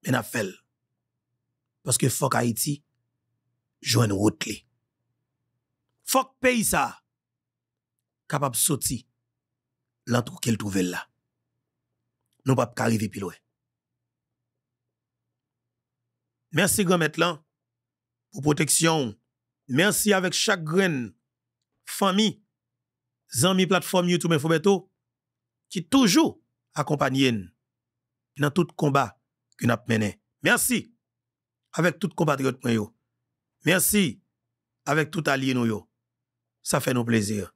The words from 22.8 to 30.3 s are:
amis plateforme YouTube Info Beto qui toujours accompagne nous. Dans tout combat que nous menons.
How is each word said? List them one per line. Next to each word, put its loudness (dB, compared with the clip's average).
amis 4
plateforme 0
YouTube 2
Info 0
Beto 2
qui -8
toujours 2
accompagne 0
nous. -6
Dans 0
tout 2
combat -2
que -6
nous 4
menons. 0